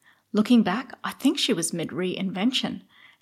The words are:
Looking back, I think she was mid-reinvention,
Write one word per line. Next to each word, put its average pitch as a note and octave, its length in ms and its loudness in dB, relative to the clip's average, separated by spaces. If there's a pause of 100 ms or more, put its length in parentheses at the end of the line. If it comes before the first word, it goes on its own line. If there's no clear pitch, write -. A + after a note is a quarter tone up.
(340)
Looking G#3+ 300 6
back, G3 400 -4
I F#3+ 80 -8
think C#4+ 260 0
she - 160 0
was E3 200 -2
mid-reinvention, F#3 1080 -2 (400)